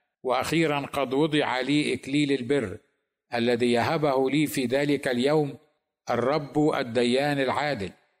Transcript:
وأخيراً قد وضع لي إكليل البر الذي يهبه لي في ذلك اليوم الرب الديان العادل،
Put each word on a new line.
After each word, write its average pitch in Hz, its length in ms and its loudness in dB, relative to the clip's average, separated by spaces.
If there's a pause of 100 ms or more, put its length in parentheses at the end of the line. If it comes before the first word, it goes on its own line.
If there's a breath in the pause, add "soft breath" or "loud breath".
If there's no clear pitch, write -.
(240)
وأخيراً 143 560 0
قد 139 340 -4
وضع 139 460 2
لي 131 340 0
إكليل 139 380 0
البر 127 460 -2 (560)
الذي 120 380 2
يهبه 131 580 2
لي 143 180 2
في 135 180 -2
ذلك 139 420 0
اليوم 135 500 0 (520)
الرب 143 640 0
الديان 127 640 0
العادل، 127 520 -2 (280)